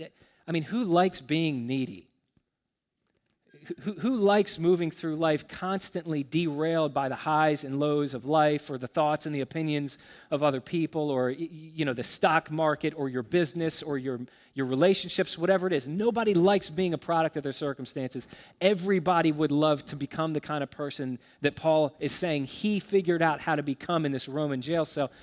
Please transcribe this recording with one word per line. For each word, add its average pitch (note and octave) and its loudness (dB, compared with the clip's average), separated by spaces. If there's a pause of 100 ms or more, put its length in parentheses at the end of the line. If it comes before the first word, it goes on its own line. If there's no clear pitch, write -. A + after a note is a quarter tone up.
(480)
I E3 -6
mean, E3 0
who A3+ -4
likes F3+ 2
being D3 -2
needy? B2 -4 (1700)
Who, F#3+ -6
who G3+ 2
likes G3+ 4
moving E3+ 4
through D#3 -6
life D#3 2
constantly F3 -4
derailed D#3 0
by C#3 0
the B2+ -6
highs D#3 2
and C3+ -4
lows D3 0
of A#2 -8
life D3+ 4
or C3 -6
the B2 -8
thoughts D3+ 0
and D3+ -4
the C#3+ -2
opinions D3 -2 (320)
of C#3+ 0
other C3+ 2
people D3+ -2
or, B2+ 2
y-, C3 -2
y-, E3 -6
you D#3 -6
know, C3 0
the A#2+ -6
stock D#3+ 2
market D3+ 0
or C#3 -2
your B2+ -4
business D#3+ -2
or D3 -2
your, B2+ -4 (360)
your C3+ -2
relationships, F3 2
whatever F3+ 2
it F3+ 0
is? C3 -2
Nobody G#3+ 0
likes F#3 4
being E3+ -2
a - -2
product D#3+ 0
of C#3 -6
their C#3 -4
circumstances. C3 -6 (320)
Everybody F3+ 2
would D3 2
love D3+ 2
to - -10
become D#3 -4
the D3 -2
kind D3 -4
of - -10
person C#3 -8 (220)
that C#3+ 0
Paul D#3 2
is C#3+ -2
saying D3 -2
he G#3 -2
figured F3 0
out D#3 2
how E3 0
to D3 -2
become D3+ -2
in C#3 0
this C3 -4
Roman C#3 -2
jail D#3 -2
cell. C#3 -4 (120)